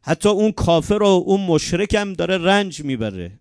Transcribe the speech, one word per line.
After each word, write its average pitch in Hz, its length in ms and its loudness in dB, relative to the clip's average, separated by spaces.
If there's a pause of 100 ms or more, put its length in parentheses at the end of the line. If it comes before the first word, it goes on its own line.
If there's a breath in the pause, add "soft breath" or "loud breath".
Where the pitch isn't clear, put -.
حتی 165 280 0
اون 214 220 2
کافر 175 520 0
و - 20 2
اون 190 400 2
مشرک 175 500 0
هم 202 180 -2
داره 170 240 -2
رنج 185 460 0
می‌بره. 104 580 -6